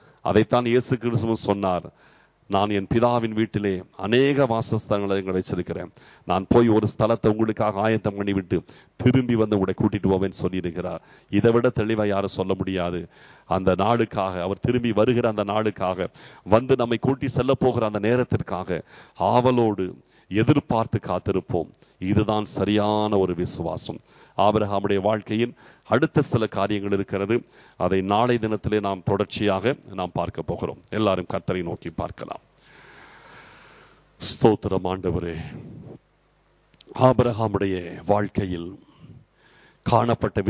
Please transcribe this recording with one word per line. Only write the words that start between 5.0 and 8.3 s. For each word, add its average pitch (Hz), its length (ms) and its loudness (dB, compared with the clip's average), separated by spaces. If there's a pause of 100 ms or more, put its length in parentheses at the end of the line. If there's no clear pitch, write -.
இங்க 95 180 -6
வச்சிருக்கிறேன். 87 560 -6 (360)
நான் 92 240 0
போய் 120 240 6
ஒரு 107 160 2
ஸ்தலத்தை 110 400 0
உங்களுக்காக 107 520 -2
ஆயத்தம் 107 340 0
பண்ணிவிட்டு 98 380 -2 (440)